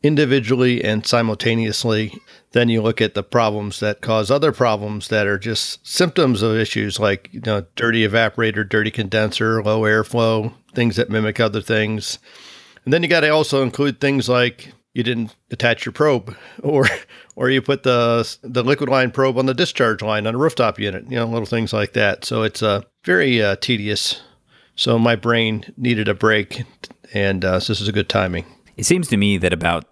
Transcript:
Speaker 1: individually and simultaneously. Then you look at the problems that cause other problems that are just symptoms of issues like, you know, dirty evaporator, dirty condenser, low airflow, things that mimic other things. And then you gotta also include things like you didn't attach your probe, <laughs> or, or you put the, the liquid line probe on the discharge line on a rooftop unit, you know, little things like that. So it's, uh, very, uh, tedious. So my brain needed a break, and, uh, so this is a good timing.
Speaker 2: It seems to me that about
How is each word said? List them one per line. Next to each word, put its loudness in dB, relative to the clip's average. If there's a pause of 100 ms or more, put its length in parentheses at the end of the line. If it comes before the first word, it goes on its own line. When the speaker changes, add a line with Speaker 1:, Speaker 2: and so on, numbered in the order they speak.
Speaker 1:
individually 2
and -2
simultaneously. -2 (300)
Then 4
you 2
look 0
at 0
the -2
problems 0
that -2
cause -2
other 2
problems -2
that 0
are 0
just -6
symptoms 2
of 0
issues -4
like, 0
you -12
know, -2 (120)
dirty 2
evaporator, 0
dirty 0
condenser, -2
low 0
airflow, 0 (220)
things 0
that 0
mimic -2
other 0
things. -2 (640)
And 0
then 2
you -2
gotta 4
also 2
include -2
things 0
like 0 (200)
you -2
didn't -4 (180)
attach -2
your -8
probe, 0 (140)
<laughs> -18
or, 2 (520)
or 0
you 2
put -2
the, 2
the -4
liquid 0
line 2
probe 0
on 0
the 0
discharge 0
line -2
on -2
a -4
rooftop 0
unit, -6
you -8
know, 0
little -4
things -2
like -2
that. 0
So -2
it's, -4
uh, 0 (240)
very, 2
uh, 2
tedious. -4 (540)
So 0
my 4
brain 0 (140)
needed 0
a 0
break, 0 (500)
and, 0
uh, 2
so -4
this -2
is -4
a -4
good -2
timing. -2 (320)
Speaker 2:
It -8
seems 2
to 0
me 2
that 0
about -2